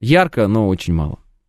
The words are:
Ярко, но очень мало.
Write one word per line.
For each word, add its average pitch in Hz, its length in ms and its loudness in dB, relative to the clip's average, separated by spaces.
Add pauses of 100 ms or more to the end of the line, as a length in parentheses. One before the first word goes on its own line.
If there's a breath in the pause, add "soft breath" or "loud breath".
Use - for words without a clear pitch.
Ярко, 120 480 2
но 107 180 0
очень 90 280 -2
мало. 78 260 -4 (280)